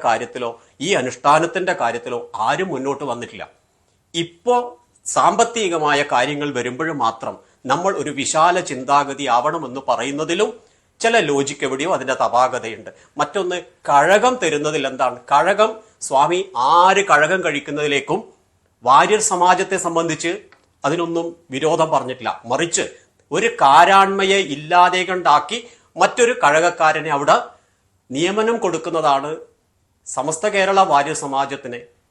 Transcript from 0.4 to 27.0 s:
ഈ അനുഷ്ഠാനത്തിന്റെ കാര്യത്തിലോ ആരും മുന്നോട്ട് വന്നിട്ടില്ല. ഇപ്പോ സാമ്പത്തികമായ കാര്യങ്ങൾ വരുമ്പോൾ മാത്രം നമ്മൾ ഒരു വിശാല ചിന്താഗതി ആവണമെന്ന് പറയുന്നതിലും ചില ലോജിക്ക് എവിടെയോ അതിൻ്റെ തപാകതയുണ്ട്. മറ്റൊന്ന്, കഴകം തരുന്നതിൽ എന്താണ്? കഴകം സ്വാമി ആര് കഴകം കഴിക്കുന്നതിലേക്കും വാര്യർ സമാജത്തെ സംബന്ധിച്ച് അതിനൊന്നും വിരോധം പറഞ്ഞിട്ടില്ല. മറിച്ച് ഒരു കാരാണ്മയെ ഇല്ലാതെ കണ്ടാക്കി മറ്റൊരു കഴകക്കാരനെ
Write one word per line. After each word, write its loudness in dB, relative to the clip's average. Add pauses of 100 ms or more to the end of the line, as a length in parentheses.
ഈ -6 (120)
അനുഷ്ഠാനത്തിന്റെ 0
കാര്യത്തിലോ -6 (160)
ആരും -2
മുന്നോട്ട് -6
വന്നിട്ടില്ല. -10 (680)
ഇപ്പോ -2 (500)
സാമ്പത്തികമായ 0 (120)
കാര്യങ്ങൾ -2 (100)
വരുമ്പോൾ -6 (120)
മാത്രം -6 (300)
നമ്മൾ 0 (100)
ഒരു -8
വിശാല 0
ചിന്താഗതി -2
ആവണമെന്ന് -2
പറയുന്നതിലും -2 (500)
ചില 2
ലോജിക്ക് -2
എവിടെയോ -4
അതിൻ്റെ -2
തപാകതയുണ്ട്. -2 (300)
മറ്റൊന്ന്, -4 (320)
കഴകം 4
തരുന്നതിൽ -2
എന്താണ്? -2 (140)
കഴകം 4 (300)
സ്വാമി 0 (160)
ആര് 6
കഴകം 4
കഴിക്കുന്നതിലേക്കും -2 (640)
വാര്യർ 4
സമാജത്തെ 0
സംബന്ധിച്ച് -4 (540)
അതിനൊന്നും -2 (240)
വിരോധം 0
പറഞ്ഞിട്ടില്ല. -4 (160)
മറിച്ച് -2 (480)
ഒരു 0 (120)
കാരാണ്മയെ 6 (160)
ഇല്ലാതെ 2
കണ്ടാക്കി 0 (380)
മറ്റൊരു 2 (120)
കഴകക്കാരനെ 2